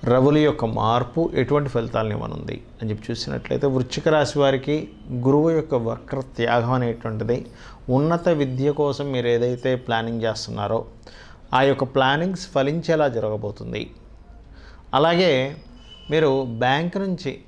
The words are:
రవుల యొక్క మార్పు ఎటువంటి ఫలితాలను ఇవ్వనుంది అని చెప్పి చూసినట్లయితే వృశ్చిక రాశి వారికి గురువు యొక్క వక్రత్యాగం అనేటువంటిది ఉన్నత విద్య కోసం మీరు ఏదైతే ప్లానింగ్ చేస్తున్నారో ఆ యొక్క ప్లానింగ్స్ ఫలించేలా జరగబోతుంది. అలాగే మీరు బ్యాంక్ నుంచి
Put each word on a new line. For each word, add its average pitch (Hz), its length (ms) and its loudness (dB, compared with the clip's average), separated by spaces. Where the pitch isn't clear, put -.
రవుల 131 340 4
యొక్క 151 280 2
మార్పు 120 680 0
ఎటువంటి 139 360 0
ఫలితాలను 113 440 -2
ఇవ్వనుంది - 500 -8
అని 113 80 -6
చెప్పి 107 220 -6
చూసినట్లయితే 127 560 -4
వృశ్చిక 131 400 -2
రాశి 151 320 2
వారికి 139 500 2
గురువు 135 380 4
యొక్క 156 260 0
వక్రత్యాగం 117 960 -2
అనేటువంటిది 117 760 -2
ఉన్నత 160 400 2
విద్య 139 420 0
కోసం 143 400 -2
మీరు 123 160 -2
ఏదైతే 123 480 0
ప్లానింగ్ 117 460 -2
చేస్తున్నారో 110 640 -4
ఆ 127 100 4
యొక్క 139 200 2
ప్లానింగ్స్ 143 640 0
ఫలించేలా 151 600 0
జరగబోతుంది. 110 840 -6
అలాగే 151 640 4
మీరు 139 340 4
బ్యాంక్ 156 320 0
నుంచి 185 500 -4